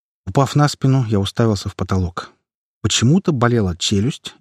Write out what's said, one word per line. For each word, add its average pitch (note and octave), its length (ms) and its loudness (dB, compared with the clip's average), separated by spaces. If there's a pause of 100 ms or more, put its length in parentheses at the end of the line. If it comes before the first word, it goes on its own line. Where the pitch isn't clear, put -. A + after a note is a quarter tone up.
(260)
Упав C3+ 300 0
на D3 120 4
спину, C3+ 380 0
я G#2+ 140 0
уставился G#2 480 0
в - 80 -16
потолок. F#2 540 -4 (500)
Почему-то D3+ 520 2
болела A#2 440 0
челюсть - 640 -2